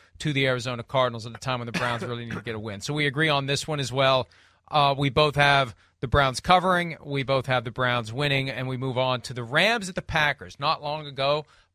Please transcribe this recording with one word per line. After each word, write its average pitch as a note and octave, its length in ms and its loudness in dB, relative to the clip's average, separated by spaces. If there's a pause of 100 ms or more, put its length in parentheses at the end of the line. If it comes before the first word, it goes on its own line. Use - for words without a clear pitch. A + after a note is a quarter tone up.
(200)
to D3+ 140 -2
the C3+ 140 2
Arizona B2 360 -2
Cardinals A#2+ 420 0
at A#2 100 -14
a - 40 -16
time B2+ 200 -4
when A#2+ 80 -8
the A2+ 60 -12
Browns A#2+ 280 -2
really A#2+ 240 -8
need A2+ 80 -8
to A2+ 80 -8
get A2+ 140 -6
a A2 40 -6
win. G#2 220 -8
So C#3+ 120 -6
we D3 140 2
agree D3+ 220 2
on C#3 160 2
this C#3 220 -2
one D3+ 140 -4
as A#2 100 -4
well. C3 380 4 (400)
Uh, C#3+ 280 4
we C#3 120 2
both D3+ 260 4
have C#3 380 4 (260)
the C3+ 80 -6
Browns C3+ 340 2
covering. F3 640 2
We C#3 200 -4
both C3 220 0
have B2+ 200 0
the B2 60 -8
Browns B2 400 0
winning, C3+ 380 0
and B2+ 200 -6
we B2+ 80 -4
move B2+ 200 -4
on B2+ 240 0
to - 120 -12
the B2 100 -6
Rams F#3 460 0
at F#3 60 -8
the F3 60 -6
Packers. D3 580 -2
Not D3 220 -2
long D3+ 260 -6
ago, C#3+ 380 0 (300)